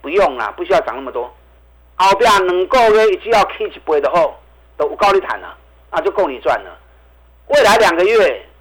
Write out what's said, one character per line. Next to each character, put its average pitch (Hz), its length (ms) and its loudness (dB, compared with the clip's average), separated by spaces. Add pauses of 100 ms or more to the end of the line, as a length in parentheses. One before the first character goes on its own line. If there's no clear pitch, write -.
不 143 80 -14
用 165 280 0
啦， 107 180 -6
不 175 80 -10
需 175 80 -6
要 180 100 2
涨 113 140 -8
那 135 60 -12
么 131 100 -12
多。 123 180 -8 (640)
后 196 220 2
边 226 140 4
两 185 360 2
个 233 240 4
月 220 180 4
一 185 80 -2
只 202 140 -12
要 208 140 4
起 - 200 -8
一 - 140 -14
倍 151 200 -2
的 139 120 -2
话， 156 220 0 (440)
都 147 100 -2
有 147 80 -8
够 202 160 2
你 196 80 2
赚 113 240 -6
啊， 90 140 -20 (340)
那 175 80 -4
就 160 120 -4
够 185 180 -2
你 127 100 -12
赚 127 240 -2
了。 90 160 -20 (680)
未 571 160 2
来 208 140 4
两 196 160 2
个 170 120 0
月 190 400 2 (160)